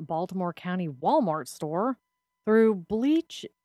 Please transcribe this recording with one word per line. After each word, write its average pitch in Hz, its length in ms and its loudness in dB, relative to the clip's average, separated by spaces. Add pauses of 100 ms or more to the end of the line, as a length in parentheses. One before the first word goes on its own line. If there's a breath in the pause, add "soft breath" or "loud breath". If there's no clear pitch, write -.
Baltimore 175 520 -4
County 180 340 -4
Walmart 156 600 0
store 180 520 -4 (460)
threw 220 280 6
bleach 240 720 -2 (200)